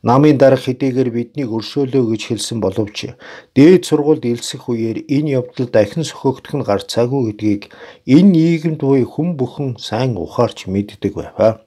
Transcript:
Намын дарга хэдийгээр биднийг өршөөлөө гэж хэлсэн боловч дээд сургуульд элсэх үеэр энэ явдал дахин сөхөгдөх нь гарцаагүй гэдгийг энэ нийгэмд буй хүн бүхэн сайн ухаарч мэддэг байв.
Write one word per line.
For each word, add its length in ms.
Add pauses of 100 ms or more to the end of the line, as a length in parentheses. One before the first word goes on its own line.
Намын 380
дарга 240
хэдийгээр 480
биднийг 400
өршөөлөө 560
гэж 160
хэлсэн 320
боловч 560 (400)
дээд 320
сургуульд 400
элсэх 400
үеэр 400
энэ 320
явдал 320
дахин 320
сөхөгдөх 560
нь 80
гарцаагүй 640
гэдгийг 340 (460)
энэ 240
нийгэмд 480
буй 240
хүн 320
бүхэн 400
сайн 400
ухаарч 480
мэддэг 480
байв. 540